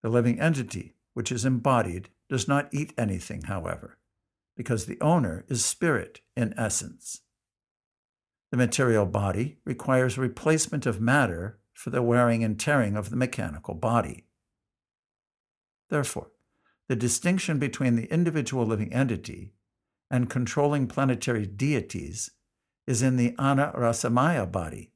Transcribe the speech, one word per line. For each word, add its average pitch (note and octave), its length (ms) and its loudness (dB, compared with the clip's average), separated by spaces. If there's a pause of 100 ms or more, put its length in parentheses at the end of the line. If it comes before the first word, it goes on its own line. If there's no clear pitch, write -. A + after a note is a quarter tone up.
The A#2 60 -2
living A#2 300 4
entity, C3+ 540 -2 (220)
which A#2+ 160 -4
is A2+ 120 -2
embodied, B2 680 2 (200)
does B2 180 -2
not C#3 240 0
eat D3 280 -4
anything, G2 460 -4
however, - 540 -8 (600)
because A2+ 280 -2
the - 120 -8
owner A2 480 2
is - 160 -2
spirit - 560 -2 (160)
in A#2 220 -2
essence. - 640 -6 (1300)
The B2+ 60 -2
material A#2+ 480 4
body G2+ 580 -2
requires B2+ 540 0
replacement D3 680 0
of G#2 140 -2
matter A2+ 600 2 (120)
for - 200 -10
the B2+ 100 0
wearing A#2 420 4
and G#2+ 160 -2
tearing A#2 380 2
of F#2+ 120 -6
the A2+ 60 -6
mechanical G#2 580 -4
body. A2+ 520 0 (1600)
Therefore, - 420 -4 (580)
the B2+ 80 0
distinction D#3+ 600 0
between C3 380 0
the A2+ 160 -2
individual D#3 540 0
living A2 260 -2
entity G#2 640 -4 (580)
and B2 180 0
controlling C#3+ 580 0
planetary B2 580 0
deities G2+ 840 -4 (540)
is A#2+ 160 0
in C3 140 4
the A#2+ 240 2
Ana C#3 340 4
Rasamaya A#2+ 760 2
body. D#2+ 440 -6